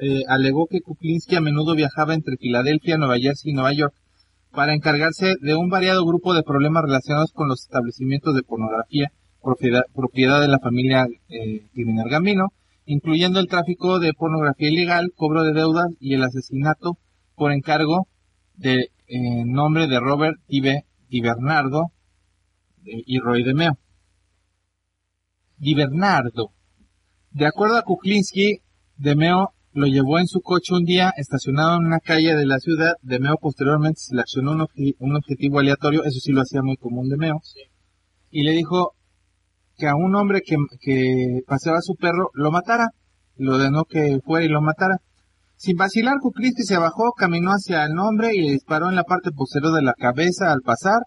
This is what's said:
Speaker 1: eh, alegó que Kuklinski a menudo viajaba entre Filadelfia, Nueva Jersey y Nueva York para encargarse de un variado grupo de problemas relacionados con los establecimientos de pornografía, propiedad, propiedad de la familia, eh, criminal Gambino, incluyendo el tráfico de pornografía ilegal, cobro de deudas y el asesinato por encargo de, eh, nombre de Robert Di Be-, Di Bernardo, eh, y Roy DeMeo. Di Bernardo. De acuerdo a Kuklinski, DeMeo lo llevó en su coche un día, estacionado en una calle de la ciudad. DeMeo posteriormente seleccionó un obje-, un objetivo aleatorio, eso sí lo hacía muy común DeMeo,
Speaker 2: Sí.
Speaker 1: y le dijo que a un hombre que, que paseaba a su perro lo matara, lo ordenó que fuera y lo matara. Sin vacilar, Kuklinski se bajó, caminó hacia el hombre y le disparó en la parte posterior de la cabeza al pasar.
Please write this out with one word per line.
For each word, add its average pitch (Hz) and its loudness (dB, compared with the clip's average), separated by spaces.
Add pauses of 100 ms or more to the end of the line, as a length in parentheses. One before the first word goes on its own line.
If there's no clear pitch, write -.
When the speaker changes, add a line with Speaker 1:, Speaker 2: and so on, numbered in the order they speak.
Speaker 1:
eh, 135 0
alegó 135 2
que 180 -4
Kuklinski 165 -4
a 165 2
menudo 151 0
viajaba 151 0
entre 139 -4
Filadelfia, 139 0
Nueva 131 2
Jersey 139 -2
y - -2
Nueva 135 0
York 147 0 (580)
para 147 0
encargarse 160 0
de 147 0
un 175 0
variado 185 2
grupo 175 0
de 160 4
problemas 151 2
relacionados 147 0
con 151 -2
los 131 -4
establecimientos 131 -4
de 127 2
pornografía, 113 -4 (300)
propiedad, 127 0 (120)
propiedad 131 2
de 147 4
la 135 4
familia, 127 0 (240)
eh, 110 -10
criminal 113 -2
Gambino, 190 0 (380)
incluyendo 165 0
el 185 0
tráfico 180 0
de 165 0
pornografía 151 -2
ilegal, 175 0
cobro 156 0
de 156 2
deudas 160 2 (160)
y 135 -2
el 131 2
asesinato 135 -4 (380)
por 147 0
encargo 156 0 (480)
de, 127 0 (180)
eh, 120 -4
nombre 151 2
de 127 0
Robert 143 0 (140)
Di 139 0
Be-, 135 0 (240)
Di 123 -4
Bernardo, 135 -2 (960)
eh, 113 -14
y 127 -2
Roy 120 0
DeMeo. 147 0 (1800)
Di 147 -2
Bernardo. 139 0 (800)
De 147 0
acuerdo 208 2
a 220 0
Kuklinski, 196 0 (360)
DeMeo 160 2 (200)
lo 143 0
llevó 139 2
en 180 2
su 185 -4
coche 180 -2
un 175 2
día, 180 2
estacionado 147 -2
en 165 0
una 165 0
calle 160 2
de 147 2
la 135 2
ciudad. 165 0
DeMeo 131 0
posteriormente 151 0
seleccionó 131 -2
un 160 -2
obje-, 139 -4
un 139 -2
objetivo 143 -2
aleatorio, 143 2
eso 131 -4
sí 147 -4
lo 135 4
hacía 131 -2
muy 135 -2
común 123 -6
DeMeo, 151 -4
Speaker 2:
Sí. - -20 (720)
Speaker 1:
y 151 -2
le 151 2
dijo 170 0 (840)
que 156 -2
a 143 2
un 185 2
hombre 202 2
que, 156 0 (240)
que 127 0
paseaba 160 0
a 170 -2
su 170 -6
perro 175 -2
lo 147 0
matara, 226 0 (480)
lo 131 0
ordenó 139 2
que 147 0
fuera 165 2
y 156 2
lo 151 2
matara. 180 0 (580)
Sin 180 -2
vacilar, 226 0
Kuklinski 247 -2
se 190 0
bajó, 202 0
caminó 175 0
hacia 185 0
el 156 -2
hombre 220 0
y 185 0
le 147 0
disparó 156 -2
en 185 0
la 175 2
parte 180 -2
posterior 143 -2
de 156 2
la 127 2
cabeza 170 0
al 135 0
pasar. 196 0